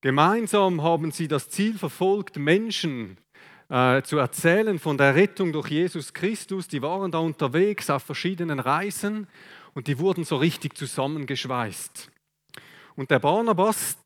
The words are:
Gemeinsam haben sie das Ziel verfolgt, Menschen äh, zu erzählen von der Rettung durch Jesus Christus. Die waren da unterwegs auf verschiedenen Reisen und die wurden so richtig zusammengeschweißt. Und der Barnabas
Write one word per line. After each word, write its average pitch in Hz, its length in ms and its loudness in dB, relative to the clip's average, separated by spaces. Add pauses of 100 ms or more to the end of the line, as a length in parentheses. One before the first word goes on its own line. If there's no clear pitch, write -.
Gemeinsam 180 800 2
haben 165 260 2
sie 160 180 -6
das 143 220 -2
Ziel 208 300 -2
verfolgt, 190 580 -2
Menschen 147 800 -2 (520)
äh, 127 320 4
zu - 160 -2
erzählen 175 640 2
von 147 180 -2
der 139 180 6
Rettung 185 380 2
durch 151 160 -4
Jesus 165 440 -2
Christus. 190 540 -4
Die 139 140 -4
waren 180 300 -4
da 160 80 -2
unterwegs 165 720 0
auf 143 140 0
verschiedenen 165 560 -4
Reisen 196 680 -2 (460)
und 131 140 -8
die 135 120 -2
wurden 175 240 0
so 151 140 -2
richtig 147 380 0
zusammengeschweißt. 131 1400 -6 (840)
Und 135 160 -2
der 135 80 6
Barnabas 202 840 2